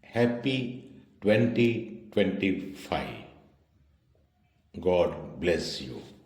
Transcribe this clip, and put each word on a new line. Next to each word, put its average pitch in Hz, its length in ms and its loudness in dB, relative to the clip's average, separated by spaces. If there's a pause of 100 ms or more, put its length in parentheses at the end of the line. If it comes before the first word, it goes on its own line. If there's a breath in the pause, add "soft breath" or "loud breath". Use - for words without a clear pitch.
Happy 120 880 -2 (320 loud breath)
twenty 117 800 2 (100)
twenty-five. - 1120 -2 (1600)
God 85 580 0
bless 82 420 -2
you. 62 200 -12 (240)